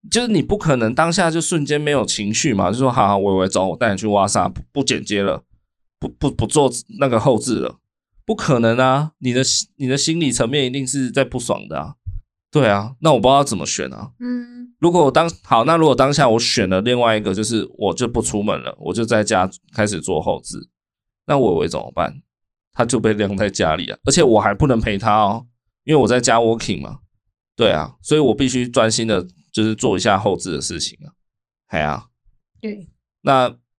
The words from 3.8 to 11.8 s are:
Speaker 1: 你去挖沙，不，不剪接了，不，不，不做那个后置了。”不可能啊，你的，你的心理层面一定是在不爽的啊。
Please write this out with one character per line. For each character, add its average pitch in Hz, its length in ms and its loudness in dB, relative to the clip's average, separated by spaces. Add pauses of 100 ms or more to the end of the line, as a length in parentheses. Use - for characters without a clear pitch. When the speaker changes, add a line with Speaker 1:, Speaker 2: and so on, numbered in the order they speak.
Speaker 1:
你 95 60 -2
去 107 100 -4
挖 101 200 2
沙， 92 220 0
不， - 120 -10 (120)
不 139 100 -2
剪 117 220 -2
接 101 160 -2
了， 95 220 -2 (560)
不， 135 100 -8
不， - 200 -2
不 123 180 -4
做 135 220 2 (300)
那 139 80 0
个 120 120 2
后 117 180 2
置 107 220 -2
了。” 62 180 -6 (480)
不 220 100 -2
可 139 240 0
能 117 180 2
啊， 131 420 2
你 127 120 -2
的， 123 100 2 (360)
你 135 100 -4
的 131 80 0
心 160 240 -2
理 147 120 0
层 120 180 0
面 139 160 0
一 123 40 -2
定 135 160 -6
是 131 240 -4
在 135 140 0
不 123 160 -4
爽 - 300 -4
的 73 100 -6
啊。 87 160 -12 (540)